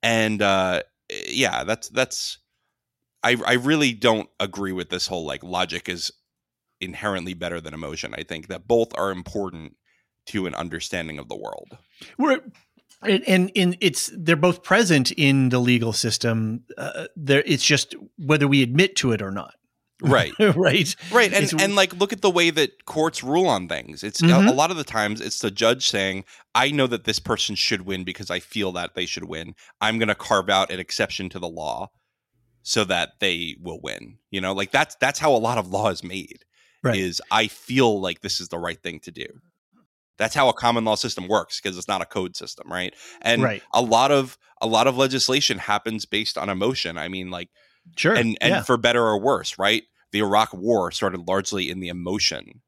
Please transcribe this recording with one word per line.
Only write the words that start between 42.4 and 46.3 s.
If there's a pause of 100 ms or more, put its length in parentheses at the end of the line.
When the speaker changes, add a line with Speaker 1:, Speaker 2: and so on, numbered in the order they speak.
Speaker 1:
right? (280)
And
Speaker 2:
Right. (120)
Speaker 1:
a
lot
of, (240)
a
lot
of
legislation
happens
based